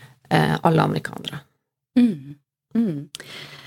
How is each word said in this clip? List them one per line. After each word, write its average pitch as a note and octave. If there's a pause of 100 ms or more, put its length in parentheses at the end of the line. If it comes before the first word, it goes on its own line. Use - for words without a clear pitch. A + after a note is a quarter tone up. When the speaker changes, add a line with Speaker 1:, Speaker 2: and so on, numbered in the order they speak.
(300)
Speaker 1:
eh, D#3
alle D#3
amerikanere. - (560)
Speaker 2:
Mm. D3 (440)
Mm. D#3 (580)